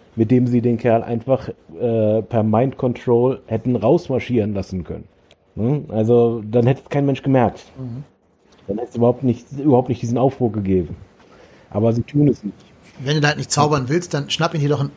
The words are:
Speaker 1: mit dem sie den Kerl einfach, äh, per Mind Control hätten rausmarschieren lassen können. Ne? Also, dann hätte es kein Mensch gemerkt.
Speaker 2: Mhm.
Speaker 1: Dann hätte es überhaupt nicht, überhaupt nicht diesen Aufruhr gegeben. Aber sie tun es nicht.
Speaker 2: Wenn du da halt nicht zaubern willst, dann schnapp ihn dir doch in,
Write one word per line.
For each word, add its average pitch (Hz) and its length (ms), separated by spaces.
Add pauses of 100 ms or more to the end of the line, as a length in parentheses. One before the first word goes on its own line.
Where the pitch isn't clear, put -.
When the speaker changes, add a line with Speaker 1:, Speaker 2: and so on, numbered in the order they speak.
(160)
Speaker 1:
mit 110 140
dem 127 160
sie 120 140
den 120 180
Kerl 117 240
einfach, 120 460 (320)
äh, 110 420
per 110 220
Mind 113 320
Control 123 680
hätten 113 280
rausmarschieren 117 800
lassen 92 300
können. 85 240 (480)
Ne? 127 320
Also, 117 600
dann 117 180
hätte 131 180
es - 40
kein 139 180
Mensch 135 160
gemerkt. 131 420 (140)
Speaker 2:
Mhm. 127 260 (640)
Speaker 1:
Dann 101 100
hätte 120 120
es - 60
überhaupt 120 280
nicht, 120 280
überhaupt 135 360
nicht 123 140
diesen 120 160
Aufruhr 123 340
gegeben. 95 440 (760)
Aber 113 220
sie 117 100
tun 147 260
es 120 160
nicht. 101 120 (460)
Speaker 2:
Wenn 143 140
du 156 40
da 147 80
halt 147 100
nicht 139 120
zaubern 147 380
willst, 175 260
dann 143 160
schnapp 170 240
ihn 160 60
dir 143 80
doch 135 140
in, 143 140